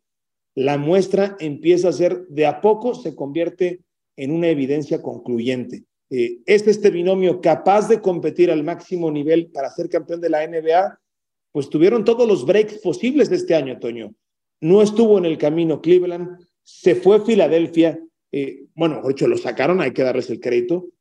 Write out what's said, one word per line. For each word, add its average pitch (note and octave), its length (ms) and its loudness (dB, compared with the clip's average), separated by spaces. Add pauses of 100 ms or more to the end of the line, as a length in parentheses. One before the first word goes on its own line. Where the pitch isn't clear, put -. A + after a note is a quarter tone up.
(540)
La C#3 220 0
muestra F#3+ 640 0
empieza E3 520 0
a - 20 -4
ser, F3 360 -2
de D3 160 -2
a D3 160 -2
poco A3 320 0
se D#3+ 220 -10
convierte E3+ 680 -4 (340)
en C#3 160 -6
una E3+ 160 0
evidencia D3 520 -2
concluyente. A#2+ 840 -6 (260)
Eh, A#2+ 360 -4
¿es G#3 200 2
este G#3 240 4
binomio F3+ 500 0
capaz F#3+ 460 2
de A3 140 2
competir F3 500 0
al D#3 140 0
máximo E3+ 440 -6
nivel D#3 440 0
para C#3 180 -8
ser E3+ 180 -8
campeón E3 320 -4
de E3+ 100 -2
la D#3 120 0
N D#3+ 180 -6
B D#3+ 140 0
A? G3 240 0 (540)
Pues C#3+ 180 -6
tuvieron G3+ 340 2
todos A#3 220 4
los G3 180 0
breaks G#3 340 0
posibles A3+ 520 0
este F3+ 240 0
año, C3+ 240 -2
Toño. A#2 360 -10 (460)
No F#3 220 4
estuvo G#3 340 4
en F3 100 0
el D#3+ 120 -2
camino D#3 420 0
Cleveland, F3+ 640 0 (200)
se - 320 0
fue G#3 280 4
Filadelfia, E3 760 2 (320)
eh, C#3 320 -8 (100)
bueno, D#3 280 -2
de C3+ 100 -2
hecho C#3+ 160 0
lo A#2+ 100 0
sacaron, C3+ 420 -2
hay C3 120 -2
que C#3 100 -2
darles B2 260 -2
el A#2 120 -8
crédito, B2 480 -2 (120)